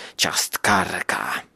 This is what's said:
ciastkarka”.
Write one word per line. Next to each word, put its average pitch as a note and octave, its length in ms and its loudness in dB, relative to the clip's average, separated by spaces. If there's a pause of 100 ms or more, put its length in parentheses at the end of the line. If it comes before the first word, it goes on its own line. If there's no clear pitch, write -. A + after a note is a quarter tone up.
(180)
ciastkarka”. - 1160 0 (220)